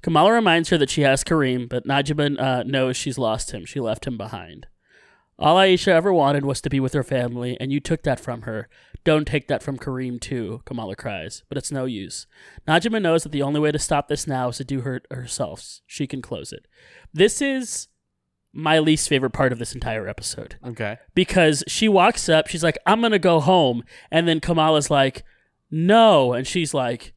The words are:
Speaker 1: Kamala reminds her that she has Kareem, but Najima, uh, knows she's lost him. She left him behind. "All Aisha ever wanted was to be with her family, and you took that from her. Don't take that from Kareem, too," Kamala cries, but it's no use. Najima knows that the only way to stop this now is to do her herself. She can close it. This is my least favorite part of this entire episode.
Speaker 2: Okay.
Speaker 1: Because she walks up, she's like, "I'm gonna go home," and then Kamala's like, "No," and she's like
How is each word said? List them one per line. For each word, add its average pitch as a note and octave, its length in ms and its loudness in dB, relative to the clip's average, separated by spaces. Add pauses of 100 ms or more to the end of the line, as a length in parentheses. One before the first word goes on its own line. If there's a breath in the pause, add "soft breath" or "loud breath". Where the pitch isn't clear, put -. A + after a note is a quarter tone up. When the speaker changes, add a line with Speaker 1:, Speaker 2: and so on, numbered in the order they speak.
Speaker 1:
Kamala E3+ 300 4
reminds F3 380 2
her F3 80 2
that C#3+ 120 2
she D3+ 120 0
has C3+ 200 2
Kareem, B2+ 460 0
but B2 180 -6
Najima, C#3+ 540 0
uh, B2+ 240 -2
knows C3 320 -2
she's C3+ 220 -6
lost A2+ 340 -2
him. G2 120 -12
She - 140 -10
left A2+ 300 -4
him B2 100 -8
behind. F#2+ 480 -14 (720 soft breath)
"All D#3+ 180 4
Aisha F#3+ 320 4
ever F3+ 240 4
wanted C#3+ 320 2
was C#3 180 -4
to C#3 80 -6
be C3+ 100 0
with C3 140 -2
her C3+ 100 0
family, A#2+ 560 -4
and C3 120 -6
you C#3+ 80 0
took E3 220 -4
that C3 180 -2
from A#2 220 -10
her. A2 260 -10 (360 soft breath)
Don't D3+ 220 2
take D3+ 220 -4
that C#3 140 -2
from C3+ 160 -8
Kareem, B2+ 420 -8
too," A#2 460 -8
Kamala A2+ 300 -10
cries, F#2+ 520 -12
but - 80 -8
it's C#3 160 -8
no C3 140 -4
use. G2+ 400 -10 (420 soft breath)
Najima F3 320 2
knows E3 220 2
that D3+ 100 -10
the C#3+ 100 -2
only C#3+ 180 -2
way D3+ 120 2
to D3+ 60 -2
stop C#3+ 300 -2
this - 180 -4
now B2+ 220 -4
is A#2+ 100 -8
to C3+ 60 -8
do C3+ 180 -6
her C3 180 -6 (100)
herself. A#2+ 760 -10
She - 200 -8
can C3+ 140 -8
close F#2+ 320 -12
it. - 140 -20 (480 soft breath)
This F#3+ 260 2
is C4+ 480 -4 (640)
my D#3+ 260 2
least D#3 300 2
favorite C3 240 2
part C3 200 0
of A#2 60 -8
this A#2 160 -10
entire A2 340 -6
episode. - 480 -12 (100)
Speaker 2:
Okay. A2+ 320 -8 (160)
Speaker 1:
Because F3 540 4
she - 200 0
walks G3 400 4
up, D#3 200 4
she's D#3+ 160 -6
like, E3 220 2
"I'm G#3+ 160 2
gonna G#3+ 160 2
go E3+ 220 4
home," C#3 440 4 (260 loud breath)
and E3 180 2
then E3 120 2
Kamala's D#3 500 2
like, C3+ 340 2 (460)
"No," E3+ 640 6
and B2+ 120 -4
she's E3 280 -2
like B2 420 -4